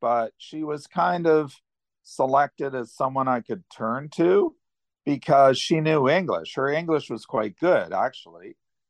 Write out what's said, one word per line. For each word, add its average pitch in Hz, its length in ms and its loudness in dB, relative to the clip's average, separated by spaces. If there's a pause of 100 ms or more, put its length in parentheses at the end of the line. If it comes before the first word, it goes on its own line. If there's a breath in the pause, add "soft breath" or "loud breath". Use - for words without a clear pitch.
but 117 380 -2
she 156 240 -14
was 151 240 -10
kind 175 400 -2
of 156 280 2 (480)
selected 139 720 -2
as 120 200 -8
someone 135 340 -2
I 123 120 0
could 101 240 -10 (100)
turn 123 420 -6
to 196 380 2 (520)
because 139 520 4
she 160 220 0
knew 156 260 2
English. 135 480 0
Her 135 140 -2
English 156 400 -2
was 113 160 -8
quite 107 340 -4
good, 110 360 2
actually. 85 600 -6 (340)